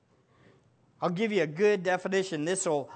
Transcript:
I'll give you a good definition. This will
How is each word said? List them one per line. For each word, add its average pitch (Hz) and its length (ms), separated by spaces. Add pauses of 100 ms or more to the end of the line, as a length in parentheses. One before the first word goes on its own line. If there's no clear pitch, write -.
(1000)
I'll 170 80
give 208 220
you 190 120
a 151 40
good 190 360
definition. 180 640
This 180 200
will 147 300